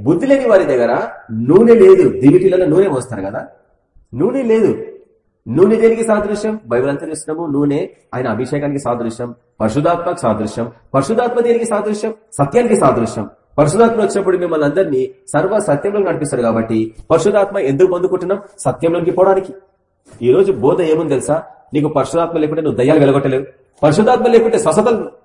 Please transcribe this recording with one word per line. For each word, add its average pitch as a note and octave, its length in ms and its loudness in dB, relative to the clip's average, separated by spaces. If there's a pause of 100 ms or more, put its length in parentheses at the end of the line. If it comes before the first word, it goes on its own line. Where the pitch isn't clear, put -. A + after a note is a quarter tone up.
బుద్ధి E3+ 260 0
లేని C4+ 220 2
వారి F#3 160 4
దగ్గర C3 440 -2 (240)
నూనె E3+ 420 6
లేదు. F#3+ 340 6
దివిటీలలో F3+ 580 4
నూనె F#3 220 2
పోస్తారు A#2+ 340 -6
కదా, G2 240 -10 (680)
నూనె B3 280 -2
లేదు. A3 440 0 (640)
నూనె F#3+ 280 4
దేనికి A3+ 280 2
సాదృశ్యం? G#3+ 640 -4
బైబిల్ B2 240 0
అంతా D3+ 180 -8
చూస్తున్నాము, D#3 380 -8
నూనె C#3+ 420 -2 (260)
ఆయన B2+ 140 -6
అభిషేకానికి C#3 500 -4
సాదృశ్యం, A#2+ 560 -8 (260)
పరిశుద్ధాత్మకు E3 580 -2
సాదృశ్యం. G#2+ 540 -6 (220)
పరిశుద్ధాత్మ A#3 460 -2
దేనికి A#3 240 0
సాదృశ్యం? G#3 500 -4 (180)
సత్యానికి G#3+ 440 0
సాదృశ్యం. A#2 540 -2 (280)
పరిశుద్ధాత్మ G#3+ 420 2
వచ్చినప్పుడు F#3 380 0
మిమ్మల్ని D#3+ 280 -2
అందరినీ D3 440 -2 (180)
సర్వ F#3 300 -2
సత్యంలో G3+ 420 -2
నడిపిస్తారు. C#3+ 420 -4
కాబట్టి A2+ 520 -2 (160)
పరిశుద్ధాత్మ G3 480 2
ఎందుకు D#3 320 0
పొందుకుంటున్నాం? F3+ 500 -4 (180)
సత్యంలోకి E3 520 -4
పోవడానికి. F#3 420 0 (680)
ఈ B2 100 2
రోజు G3 200 2
బోధ D3+ 300 0
ఏముంది D#3+ 260 0
తెలుసా? C#3+ 340 -2 (320)
నీకు D3 140 0
పరిశుద్ధాత్మ E3 500 -2
లేకుంటే D#3 240 -2
నువ్వు B2+ 160 -4
దయ్యాలు C#3+ 220 2
వెలగొట్టలేవు, C#3 440 0 (380)
పరిశుద్ధాత్మ A3 440 2
లేకుంటే A3+ 320 4
స్వస్థతలు G#3 520 0 (140)